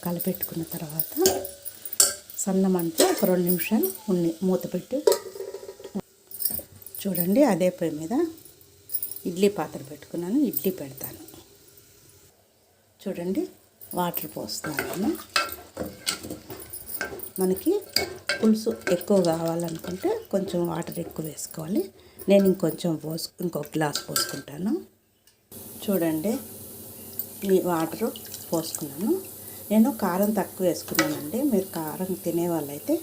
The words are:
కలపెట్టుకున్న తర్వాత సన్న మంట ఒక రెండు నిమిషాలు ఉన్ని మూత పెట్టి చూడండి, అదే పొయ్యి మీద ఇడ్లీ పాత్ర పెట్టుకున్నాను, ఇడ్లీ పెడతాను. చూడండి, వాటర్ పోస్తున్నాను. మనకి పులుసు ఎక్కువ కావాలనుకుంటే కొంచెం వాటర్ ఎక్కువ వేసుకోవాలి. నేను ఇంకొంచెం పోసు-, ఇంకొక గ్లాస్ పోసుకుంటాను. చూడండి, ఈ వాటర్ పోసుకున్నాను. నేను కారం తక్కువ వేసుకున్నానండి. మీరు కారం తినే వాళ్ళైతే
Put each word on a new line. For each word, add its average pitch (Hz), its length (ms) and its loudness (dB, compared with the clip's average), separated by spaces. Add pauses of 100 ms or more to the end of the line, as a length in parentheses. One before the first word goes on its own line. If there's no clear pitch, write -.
కలపెట్టుకున్న 170 560 -4 (100)
తర్వాత 160 400 -6 (1300)
సన్న 190 220 4 (100)
మంట 170 240 0 (140)
ఒక - 180 2
రెండు 180 200 4
నిమిషాలు 233 360 2 (260)
ఉన్ని 170 180 2 (160)
మూత 180 160 2 (100)
పెట్టి 247 260 -2 (2000)
చూడండి, 185 380 4 (140)
అదే 180 240 4
పొయ్యి 160 220 0
మీద 160 140 -4 (1120)
ఇడ్లీ 185 280 4
పాత్ర 151 320 -4
పెట్టుకున్నాను, 175 500 -2 (100)
ఇడ్లీ 190 300 0
పెడతాను. - 440 -12 (1800)
చూడండి, 190 400 -2 (540)
వాటర్ 175 380 -2
పోస్తున్నాను. - 760 -4 (2250)
మనకి 185 320 2 (680)
పులుసు 220 320 4 (240)
ఎక్కువ 196 240 4 (120)
కావాలనుకుంటే 165 800 -2 (220)
కొంచెం 190 280 0 (100)
వాటర్ 160 340 -4
ఎక్కువ - 260 -8
వేసుకోవాలి. 160 520 -4 (480)
నేను 196 200 10
ఇంకొంచెం 170 440 0 (100)
పోసు-, 160 280 -6 (120)
ఇంకొక 160 300 -4
గ్లాస్ 151 320 0
పోసుకుంటాను. 151 680 -2 (1120)
చూడండి, 165 480 2 (1200)
ఈ 185 60 8 (120)
వాటర్ 165 360 0 (460)
పోసుకున్నాను. 160 600 -2 (600)
నేను 226 200 8 (120)
కారం 196 360 4
తక్కువ 180 300 0
వేసుకున్నానండి. 151 720 0 (120)
మీరు 190 160 4 (100)
కారం 160 340 -4 (120)
తినే 170 300 2
వాళ్ళైతే 151 480 -2